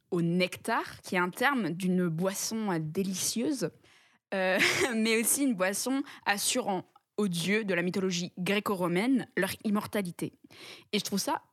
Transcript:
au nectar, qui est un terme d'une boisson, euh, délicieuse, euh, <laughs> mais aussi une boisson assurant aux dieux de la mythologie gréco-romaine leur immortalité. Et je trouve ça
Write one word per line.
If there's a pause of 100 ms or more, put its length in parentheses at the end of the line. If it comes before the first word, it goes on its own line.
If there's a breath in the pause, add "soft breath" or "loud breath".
(120)
au
nectar,
qui
est
un
terme
d'une
boisson,
euh,
délicieuse, (640 soft breath)
euh, (200)
<laughs>
mais
aussi
une
boisson (240 loud breath)
assurant (320)
aux
dieux
de
la
mythologie
gréco-romaine (100)
leur (140)
immortalité. (600 loud breath)
Et
je
trouve
ça (120)